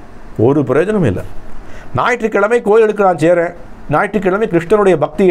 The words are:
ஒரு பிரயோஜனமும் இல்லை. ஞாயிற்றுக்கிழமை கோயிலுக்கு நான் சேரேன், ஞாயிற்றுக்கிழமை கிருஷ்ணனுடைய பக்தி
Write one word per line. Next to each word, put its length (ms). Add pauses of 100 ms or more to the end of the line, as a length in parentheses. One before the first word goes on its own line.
(380)
ஒரு 240
பிரயோஜனமும் 440
இல்லை. 180 (720)
ஞாயிற்றுக்கிழமை 640
கோயிலுக்கு 420
நான் 120
சேரேன், 380 (360)
ஞாயிற்றுக்கிழமை 580
கிருஷ்ணனுடைய 480
பக்தி 360